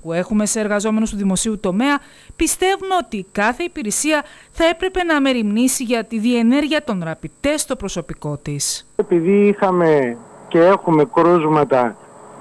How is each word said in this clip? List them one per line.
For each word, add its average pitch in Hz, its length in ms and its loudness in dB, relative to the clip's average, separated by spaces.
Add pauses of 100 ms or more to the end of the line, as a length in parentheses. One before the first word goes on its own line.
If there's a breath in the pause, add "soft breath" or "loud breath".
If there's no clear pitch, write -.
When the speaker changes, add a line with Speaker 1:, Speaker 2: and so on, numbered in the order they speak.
Speaker 1:
που 165 120 -8
έχουμε 208 320 -2
σε 214 140 -2
εργαζόμενους 214 500 -2
του 208 80 -8
δημοσίου 196 420 -2
τομέα, 247 400 0 (360 soft breath)
πιστεύουμε 381 680 -2
ότι 190 280 -10
κάθε 240 320 -2
υπηρεσία 294 600 -4 (280 loud breath)
θα 330 140 0
έπρεπε 359 380 0
να 320 180 0
μεριμνήσει 247 640 0
για 226 200 -2
τη 226 160 -6
διενέργεια 247 640 2
των 190 240 -6
rapid 160 400 -8
test 294 80 0
στο 285 200 -6
προσωπικό 202 200 -10 (460)
της. - 540 -8
Speaker 2:
Επειδή 202 520 2
είχαμε 165 720 2 (300)
και 170 120 2
έχουμε 170 440 4 (100)
κρούσματα 151 840 2 (460)